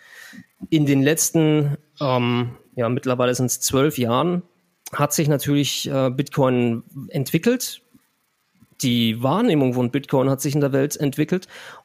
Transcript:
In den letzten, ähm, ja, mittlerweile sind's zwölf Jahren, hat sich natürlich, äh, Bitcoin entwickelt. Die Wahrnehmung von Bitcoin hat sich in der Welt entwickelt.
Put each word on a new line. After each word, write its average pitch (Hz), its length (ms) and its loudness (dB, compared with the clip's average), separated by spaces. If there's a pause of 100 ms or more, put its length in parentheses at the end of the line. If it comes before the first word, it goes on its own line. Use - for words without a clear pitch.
(680)
In 151 160 2
den 139 160 4
letzten, 151 760 2 (240)
ähm, 123 500 0 (240)
ja, 117 140 0
mittlerweile 123 460 0
sind's 123 260 -2
zwölf 139 360 0
Jahren, 135 440 0 (500)
hat 147 220 -2
sich 147 160 0
natürlich, 143 600 0
äh, 135 200 0
Bitcoin 127 760 0 (260)
entwickelt. 170 720 -2 (1000)
Die 117 420 0
Wahrnehmung 151 520 2
von 123 160 0
Bitcoin 135 380 0
hat 135 120 -2
sich 143 140 -2
in 151 60 2
der 139 120 0
Welt 139 240 0
entwickelt. 151 500 -2 (380)